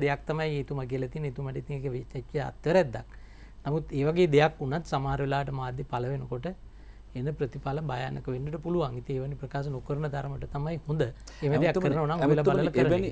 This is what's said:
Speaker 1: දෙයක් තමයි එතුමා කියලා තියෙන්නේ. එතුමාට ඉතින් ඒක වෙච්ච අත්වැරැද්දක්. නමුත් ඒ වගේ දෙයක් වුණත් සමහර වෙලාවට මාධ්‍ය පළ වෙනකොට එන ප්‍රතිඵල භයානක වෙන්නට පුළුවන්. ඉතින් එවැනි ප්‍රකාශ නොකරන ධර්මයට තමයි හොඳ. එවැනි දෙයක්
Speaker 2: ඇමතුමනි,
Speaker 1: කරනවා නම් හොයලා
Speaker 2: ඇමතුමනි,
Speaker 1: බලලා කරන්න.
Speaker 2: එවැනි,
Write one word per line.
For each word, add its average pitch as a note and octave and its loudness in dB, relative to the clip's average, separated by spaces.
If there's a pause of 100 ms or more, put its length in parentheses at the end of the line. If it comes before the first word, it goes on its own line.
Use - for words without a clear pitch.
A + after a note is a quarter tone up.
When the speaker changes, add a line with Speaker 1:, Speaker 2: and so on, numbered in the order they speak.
Speaker 1:
දෙයක් C#3+ 2
තමයි D#3 0
එතුමා C3+ -4
කියලා C3 -2
තියෙන්නේ. D3 -4
එතුමාට C3+ -6
ඉතින් C3+ -6
ඒක C3+ -4
වෙච්ච B2+ -6
අත්වැරැද්දක්. C3+ 2 (540)
නමුත් D3+ -2
ඒ C#3+ 2
වගේ E3+ 6
දෙයක් D3 8
වුණත් D3 -2
සමහර C#3 0
වෙලාවට C#3 0
මාධ්‍ය C3 -4
පළ B2 -2
වෙනකොට B2+ -4 (640)
එන C3+ -4
ප්‍රතිඵල C#3 -4
භයානක C3 -4
වෙන්නට C3+ -4
පුළුවන්. D3+ 0
ඉතින් C3 -4
එවැනි C3+ -4
ප්‍රකාශ C#3 -4
නොකරන C#3+ -2
ධර්මයට C#3 -4
තමයි D3 -4
හොඳ. D3+ 0 (340)
එවැනි D3 2
දෙයක් E3+ 6
Speaker 2:
ඇමතුමනි, F3+ 4
Speaker 1:
කරනවා D3+ 4
නම් D#3+ 0
හොයලා D3 6
Speaker 2:
ඇමතුමනි, C#3+ 6
Speaker 1:
බලලා - 4
කරන්න. B2+ 6
Speaker 2:
එවැනි, F3+ 4